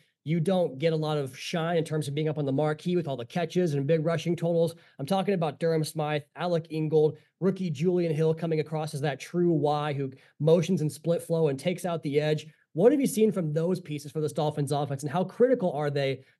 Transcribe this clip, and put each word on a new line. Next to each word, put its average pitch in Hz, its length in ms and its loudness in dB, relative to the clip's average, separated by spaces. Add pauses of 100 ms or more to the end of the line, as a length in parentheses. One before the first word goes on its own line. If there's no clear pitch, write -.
(240)
you 160 140 0
don't 165 400 0
get 160 140 2
a 160 40 0
lot 156 200 -2
of 135 200 -4
shine 170 420 -2
in 156 60 2
terms 156 220 -4
of 143 80 -6
being 156 140 -2
up 151 80 -2
on 151 80 -2
the 135 80 -2
marquee 151 420 0
with 175 140 -2
all 135 80 -4
the 120 80 -8
catches 170 480 -2
and 139 140 0
big 160 180 2
rushing 165 320 -2
totals. 165 380 0 (240)
I'm - 80 -8
talking 190 260 0
about 170 260 -2
Durham 160 240 2
Smythe, 151 400 -2 (140)
Alec 165 320 -2
Ingold, 156 480 2 (240)
rookie 185 300 0
Julian 170 440 2
Hill 160 200 2
coming 160 260 -2
across 156 320 -4
as 143 80 -6
that 139 180 -2
true 175 320 2
Y 147 440 2
who 139 160 -4 (280)
motions 160 440 4
and 151 100 0
split 170 300 -2
flow 165 260 0
and 135 100 -2
takes 180 280 -2
out 170 160 -4
the 143 180 0
edge. 151 260 0 (280)
What 208 180 6
have 285 80 2
you 262 60 2
seen 214 260 2
from 156 220 -2
those 165 260 -2
pieces 147 320 -10
for 156 80 -4
this 151 140 -2
Dolphins 151 380 -2
offense, 143 320 -4
and 147 60 -6
how 175 140 0
critical 190 480 2
are 147 160 -2
they 139 320 -2 (200)